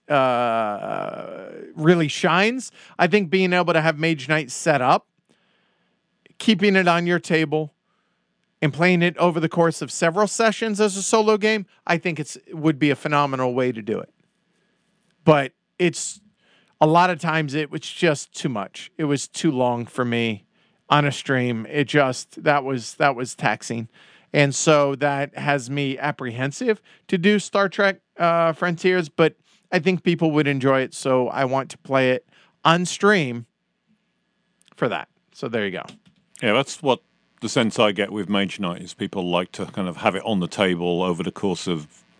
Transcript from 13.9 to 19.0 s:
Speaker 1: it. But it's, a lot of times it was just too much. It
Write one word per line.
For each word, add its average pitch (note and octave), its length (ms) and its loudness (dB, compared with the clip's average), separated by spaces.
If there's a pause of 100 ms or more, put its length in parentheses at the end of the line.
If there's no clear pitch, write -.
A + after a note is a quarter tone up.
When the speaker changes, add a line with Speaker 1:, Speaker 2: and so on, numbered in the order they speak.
Speaker 1:
it. - 140 -12 (1120)
But D3 280 4 (260)
it's, - 420 -2 (600)
a D#3 60 6
lot E3+ 240 4
of D#3+ 100 -6
times D#3 340 -2
it D3+ 160 -4
was D3+ 100 -8
just - 520 -2
too - 160 -6
much. G#2 500 -8
It D#3+ 60 -2